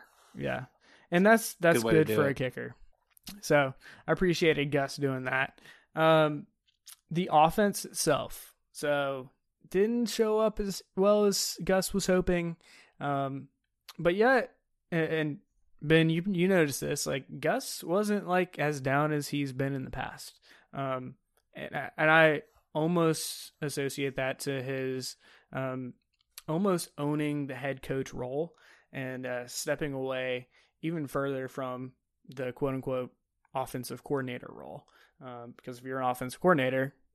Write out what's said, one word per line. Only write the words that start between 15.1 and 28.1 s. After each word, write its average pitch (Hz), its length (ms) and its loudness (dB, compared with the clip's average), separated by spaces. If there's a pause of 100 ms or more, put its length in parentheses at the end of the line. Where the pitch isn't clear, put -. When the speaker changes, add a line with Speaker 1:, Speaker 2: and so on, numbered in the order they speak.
Speaker 1:
and 151 240 -2 (440)
Ben, 160 280 6
you, 165 180 0
you 180 200 2
noticed 165 340 4
this, 147 260 -4
like, 143 320 -6
Gus 180 440 -2
wasn't, 202 440 0
like, 180 320 0
as 147 220 -2
down 139 300 2
as 147 180 -2
he's 143 220 -2
been 139 220 -4
in 131 100 -6
the 123 80 -12
past. - 480 -10 (340)
Um, 131 420 -6 (400)
and - 200 -10
I, 139 220 -8
and 156 140 4
I 156 300 6 (320)
almost 160 760 0 (100)
associate 139 560 -4
that 131 240 -4
to 135 200 -4
his, 131 540 -6 (380)
um, 131 400 -6 (540)
almost 175 500 0
owning 147 500 -2
the 135 80 -8
head 135 260 -6
coach 135 320 -4